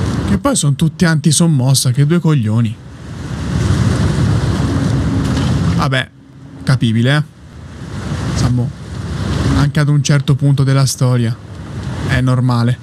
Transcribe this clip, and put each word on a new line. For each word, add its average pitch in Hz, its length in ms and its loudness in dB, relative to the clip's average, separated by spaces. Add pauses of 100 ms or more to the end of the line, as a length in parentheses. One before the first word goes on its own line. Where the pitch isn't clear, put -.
(300)
Che 202 80 2
poi 269 180 0
sono 143 200 2
tutti 160 280 0
antisommossa, 143 880 2
che 135 140 2
due 170 140 2
coglioni. 117 540 2 (3000)
Vabbè, 139 340 0 (540)
capibile, 120 540 2
eh. 151 60 0 (1120)
Siamo 123 340 0 (880)
anche 139 240 2
ad 147 80 2
un 147 120 2
certo 143 340 2
punto 143 280 2
della 135 220 2
storia. 123 500 0 (720)
È 127 140 0
normale. 123 600 2